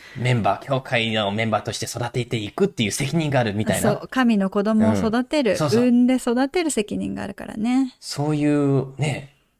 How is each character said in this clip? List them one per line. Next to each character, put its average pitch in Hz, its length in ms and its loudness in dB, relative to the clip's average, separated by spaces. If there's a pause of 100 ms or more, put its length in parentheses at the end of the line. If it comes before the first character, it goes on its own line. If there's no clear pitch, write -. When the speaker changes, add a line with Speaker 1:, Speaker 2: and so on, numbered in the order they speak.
(160)
Speaker 1:
メ 123 160 0
ン 117 100 2
バ 98 180 0
ー、 - 40 -16
教 135 160 -2
会 117 320 -2
の 107 200 0
メ 110 120 -2
ン 110 60 0
バ 104 100 0
ー - 40 -16
と 113 80 -4
し - 80 -6
て 110 60 -6
育 123 260 -6
て 120 120 -2
て - 120 -6
い 107 140 -6
く - 160 0
っ - 20 0
て 123 160 -2
い 101 40 0
う 95 40 -2
責 135 240 -4
任 156 140 0
が 131 100 2
あ 120 40 2
る 104 100 -2
み 107 100 -2
た - 120 0
い - 60 -2
な。 208 120 2
Speaker 2:
そ - 100 -8
う、 - 40 -16
神 240 280 2
の 190 120 0
子 202 140 0
供 220 280 4
を 220 40 2
育 226 300 0
て 302 180 0
る、 214 100 2
Speaker 1:
う - 20 4
ん。 - 20 -2
そ 156 100 0
う 170 40 0
そ 220 100 4
う。 - 20 4
Speaker 2:
産 247 80 4
ん 240 160 6
で 254 100 4
育 254 320 0
て 370 140 -2
る 320 80 0
責 214 260 -2
任 196 180 -4
が 202 100 -8
あ - 20 -8
る 196 80 -10
か - 120 -14
ら - 100 -12
ね。 254 420 0
Speaker 1:
そ - 320 -4
う 151 60 2
い 147 100 2
う 143 500 2
ね、 - 380 -4 (260)